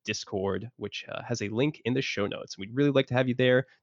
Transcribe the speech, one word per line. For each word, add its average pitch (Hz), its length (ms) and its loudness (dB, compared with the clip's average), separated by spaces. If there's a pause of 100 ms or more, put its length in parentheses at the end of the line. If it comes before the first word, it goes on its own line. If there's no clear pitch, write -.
Discord, 98 720 -2
which, - 320 -8
uh, - 140 -8
has 117 180 -4
a 104 100 -4
link 135 340 0
in 120 100 0
the 131 80 0
show - 240 -2
notes. - 320 -8
We'd 101 160 -10
really 143 160 4
like 135 180 4
to 123 60 -2
have 131 140 4
you 120 60 2
there 127 320 4 (160)